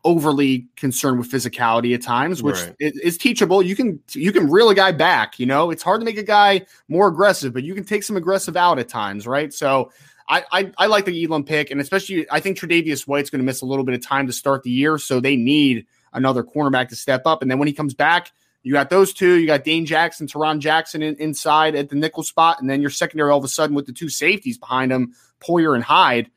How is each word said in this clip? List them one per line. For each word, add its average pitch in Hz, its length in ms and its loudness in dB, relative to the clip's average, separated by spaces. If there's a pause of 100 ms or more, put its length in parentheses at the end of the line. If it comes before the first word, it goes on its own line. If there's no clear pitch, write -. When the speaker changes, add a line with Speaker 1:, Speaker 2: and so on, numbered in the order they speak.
Speaker 1:
overly 143 600 2 (100)
concerned 131 420 -2
with 120 120 -6
physicality 120 640 0
at 120 80 -4
times, 131 400 -2
which 143 140 0
Speaker 2:
Right. 87 240 -10
Speaker 1:
i-, 151 120 -2 (100)
is 170 160 -2
teachable. 196 440 2
You 185 140 -2
can, 214 240 -2 (120)
you 165 200 -2
can 147 180 4
reel 214 200 6
a 196 40 6
guy 190 180 4
back, 156 460 0
you 123 80 -2
know? 151 240 2
It's 160 120 -8
hard 208 180 0
to 226 40 -6
make 220 140 -6
a 208 40 -8
guy 202 420 4 (240)
more 185 200 4
aggressive, 165 440 2
but 127 120 -6
you 180 100 -10
can 196 100 -10
take 208 180 -4
some 208 140 -6
aggressive 180 400 -2
out 175 220 4
at 117 100 -6
times, 104 380 -6
right? 143 260 -2
So 135 400 -2 (360)
I, 175 240 0
I, 185 260 -2
I 190 80 4
like 208 180 2
the 170 200 -4
Elam 156 200 -2
pick, 151 260 -4
and 143 100 -4
especially 185 500 -4
I 151 100 0
think 185 180 -8
Tre'Davious 156 480 -6
White's 143 220 -2
gonna 135 140 -4
miss 127 180 -4
a 131 60 -12
little 135 180 -2
bit 127 100 -2
of 123 80 -6
time 139 240 -2
to 123 60 -6
start 135 300 -2
the 123 80 -8
year, 147 280 0
so 131 220 -2
they 143 160 0
need 131 500 2 (260)
another 127 320 0
cornerback 131 460 -2
to 117 60 -16
step 131 300 -2
up. 160 160 2
And 131 80 -2
then 131 80 0
when 143 100 0
he 143 60 -4
comes 147 180 -6
back, 165 380 0 (320)
you 127 100 -4
got 139 180 2
those 190 220 4
two. 180 220 4
You 165 120 4
got 147 180 2
Dane 165 200 0
Jackson, 160 420 -2
Teron 151 340 -2
Jackson 156 420 -2
in, 151 140 -4
inside 156 580 0
at 143 140 -4
the 143 80 -6
nickel 156 260 -4
spot, 165 380 2
and 131 100 -4
then 139 100 0
your 139 100 -2
secondary 156 400 -2
all 143 80 4
of 135 60 -2
a 135 40 -8
sudden 151 260 -2
with 143 120 -2
the 127 60 -16
two 156 160 -10
safeties 143 480 -2
behind 127 360 -2
him, 127 220 -2 (260)
Poyer 165 340 0
and 117 100 -2
Hyde. 139 520 2